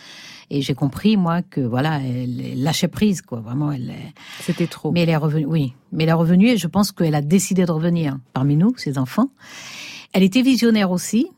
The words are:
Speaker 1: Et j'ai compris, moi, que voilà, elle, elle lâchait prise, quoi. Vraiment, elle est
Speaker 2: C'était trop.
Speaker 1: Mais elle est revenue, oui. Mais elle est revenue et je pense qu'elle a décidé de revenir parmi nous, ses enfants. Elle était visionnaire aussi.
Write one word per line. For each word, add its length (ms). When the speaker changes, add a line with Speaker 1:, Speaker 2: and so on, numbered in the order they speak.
Speaker 1:
Et 140
j'ai 100
compris, 460
moi, 240
que 180
voilà, 400
elle, 400
elle 220
lâchait 260
prise, 320
quoi. 200
Vraiment, 320
elle 180
est 240
Speaker 2:
C'était 260
trop. 240
Speaker 1:
Mais 120
elle 80
est 60
revenue, 280
oui. 300
Mais 120
elle 60
est 40
revenue 340
et 80
je 100
pense 260
qu'elle 220
a 60
décidé 460
de 60
revenir 440
parmi 240
nous, 220
ses 180
enfants. 320
Elle 80
était 180
visionnaire 520
aussi. 340